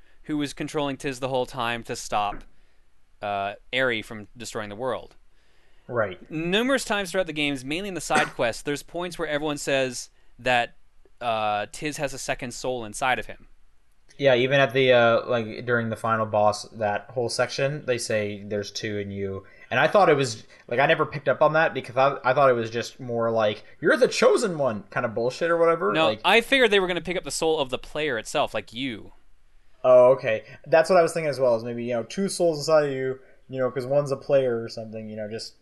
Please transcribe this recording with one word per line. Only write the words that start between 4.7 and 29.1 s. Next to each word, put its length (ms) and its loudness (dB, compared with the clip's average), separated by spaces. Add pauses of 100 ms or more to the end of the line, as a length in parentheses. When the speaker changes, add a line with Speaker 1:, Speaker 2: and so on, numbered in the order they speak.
Speaker 1:
world. 400 -8 (720)
Speaker 2:
Right. 420 -4
Speaker 1:
Numerous 540 0
times 260 -4
throughout 160 -2
the 60 -6
games, 320 -4
mainly 240 -6
in 60 -8
the 60 -8
side 260 0
<coughs> 100 -12
quests, 260 -2
there's 220 -6
points 340 -8
where 100 -6
everyone 300 -4
says 520 -2 (280)
that, 380 0 (440)
uh, 520 -2
Tiz 240 -8
has 180 -6
a 40 -12
second 340 -6
soul 320 -6
inside 340 -2
of 80 -8
him. 220 -18 (680)
Speaker 2:
Yeah, 180 4
even 240 2
at 140 2
the, 200 4
uh, 360 6
like, 360 -4
during 260 -2
the 60 -4
final 300 -2
boss, 440 2
that 400 -4
whole 180 -4
section, 580 -4
they 120 0
say 440 -4
there's 300 -6
two 260 -6
in 140 -8
you. 320 -6 (260)
And 80 0
I 80 6
thought 220 6
it 80 6
was, 280 -4 (220)
like, 140 0
I 60 6
never 200 2
picked 220 -4
up 120 2
on 120 6
that 200 2
because 240 -8
I, 280 4
I 100 4
thought 160 6
it 40 4
was 140 -2
just 300 -8
more 320 -2
like, 320 0 (180)
"You're 160 4
the 120 4
chosen 500 2
one" 320 -2
kind 160 -2
of 80 -8
bullshit 360 -2
or 60 4
whatever. 360 2
Speaker 1:
No, 140 2
Speaker 2:
Like, 180 0
Speaker 1:
I 160 4
figured 320 2
they 80 4
were 80 0
gonna 120 -4
pick 160 -6
up 60 -4
the 80 -10
soul 300 0
of 100 -4
the 80 -4
player 400 -4
itself, 360 -2
like 180 -6
you. 400 -8 (720)